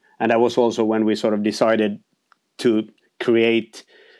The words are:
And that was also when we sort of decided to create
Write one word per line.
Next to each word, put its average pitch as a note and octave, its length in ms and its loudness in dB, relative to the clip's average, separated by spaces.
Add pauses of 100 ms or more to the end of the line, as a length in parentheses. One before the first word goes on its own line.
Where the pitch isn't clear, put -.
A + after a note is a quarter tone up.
(200)
And A#2+ 120 0
that A#2 100 2
was A#2+ 160 -2
also A#2 260 0
when A2 220 0
we G#2+ 100 0
sort G#2+ 180 -2
of G#2 100 -2
decided A2 580 0 (560)
to A2 320 0 (360)
create A2+ 600 0 (340)